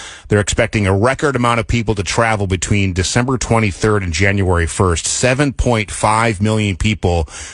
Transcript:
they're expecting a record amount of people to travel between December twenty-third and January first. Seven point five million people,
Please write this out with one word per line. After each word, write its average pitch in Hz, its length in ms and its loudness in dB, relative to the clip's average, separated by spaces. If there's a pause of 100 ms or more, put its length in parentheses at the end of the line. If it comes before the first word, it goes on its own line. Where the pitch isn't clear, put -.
(260)
they're 104 140 2
expecting 110 440 0
a 95 80 2
record 131 440 0
amount 120 240 2
of 101 80 -4
people 110 260 0
to 101 80 -4
travel 107 460 0
between 95 440 0
December 120 460 0
twenty-third 107 640 0
and 87 100 -4
January 90 540 0
first. 87 400 0
Seven 131 460 0
point 113 400 0
five 110 500 0
million 107 340 0
people, 87 520 0 (240)